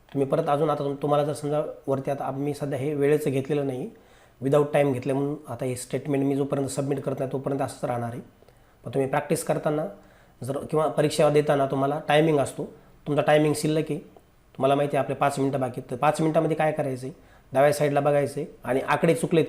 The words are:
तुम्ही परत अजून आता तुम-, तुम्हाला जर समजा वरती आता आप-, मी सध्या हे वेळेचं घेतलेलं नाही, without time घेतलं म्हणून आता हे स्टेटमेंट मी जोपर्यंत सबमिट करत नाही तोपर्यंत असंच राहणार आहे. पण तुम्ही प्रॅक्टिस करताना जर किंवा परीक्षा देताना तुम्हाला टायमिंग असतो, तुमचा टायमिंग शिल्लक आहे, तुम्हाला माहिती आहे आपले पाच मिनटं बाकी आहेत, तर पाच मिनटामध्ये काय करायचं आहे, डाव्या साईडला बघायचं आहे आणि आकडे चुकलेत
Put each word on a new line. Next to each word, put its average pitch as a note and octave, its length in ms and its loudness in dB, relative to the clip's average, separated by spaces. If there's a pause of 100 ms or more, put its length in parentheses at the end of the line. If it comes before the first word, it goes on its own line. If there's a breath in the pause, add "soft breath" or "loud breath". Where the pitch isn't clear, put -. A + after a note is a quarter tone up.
(140)
तुम्ही C3+ 140 0
परत D3+ 200 0
अजून D3 220 2
आता C#3+ 140 -2
तुम-, C#3 180 -6
तुम्हाला D3 220 2
जर D3 80 -2
समजा D3 300 -4 (240)
वरती C3+ 240 -2
आता C3+ 140 -4
आप-, C3+ 140 -6
मी C#3+ 160 -2
सध्या C#3+ 240 -4
हे D3 160 -2
वेळेचं D3 360 2
घेतलेलं C#3 360 -2
नाही, C3+ 240 -6 (520 soft breath)
without C#3+ 320 4
time C#3+ 180 4
घेतलं C3 220 -2
म्हणून C#3 220 -2 (120)
आता B2 160 -8
हे B2+ 120 -4
स्टेटमेंट C#3 480 -2
मी C#3 120 0
जोपर्यंत C#3 320 -2
सबमिट C#3 320 -4
करत C3 180 -4
नाही C3 140 -4
तोपर्यंत C#3 280 -4
असंच C3 240 -6
राहणार A#2+ 280 -2
आहे. C#3 80 -10 (640 soft breath)
पण A#2+ 60 -10
तुम्ही C3+ 180 0
प्रॅक्टिस D3 360 -2
करताना D#3 420 -2 (580 soft breath)
जर C3+ 140 -4 (120)
किंवा D#3 180 2
परीक्षा D3+ 420 2
देताना D3 360 4
तुम्हाला C#3+ 420 0
टायमिंग D3+ 300 4
असतो, - 260 -2 (420 soft breath)
तुमचा C#3+ 160 0
टायमिंग D3+ 340 4
शिल्लक D#3 340 0
आहे, D3 80 -4
तुम्हाला - 760 -2
माहिती C#3+ 220 0
आहे C3 80 2
आपले C3+ 120 -4
पाच C#3 220 0
मिनटं C3+ 220 0
बाकी B2+ 200 -6
आहेत, - 100 -12
तर C3+ 60 -6
पाच D3+ 240 2
मिनटामध्ये D#3 360 2
काय D#3 160 0
करायचं C3 340 -6
आहे, - 80 -12 (380 soft breath)
डाव्या C#3 200 6
साईडला C#3+ 280 2
बघायचं C#3+ 400 0
आहे - 240 -10
आणि B2+ 160 0
आकडे D#3 340 2
चुकलेत D#3 340 2